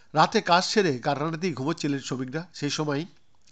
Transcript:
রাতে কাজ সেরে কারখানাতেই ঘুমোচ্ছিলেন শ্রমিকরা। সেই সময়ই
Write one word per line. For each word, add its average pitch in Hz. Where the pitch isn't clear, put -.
রাতে 175
কাজ 180
সেরে 185
কারখানাতেই 156
ঘুমোচ্ছিলেন 143
শ্রমিকরা। 131
সেই 143
সময়ই 151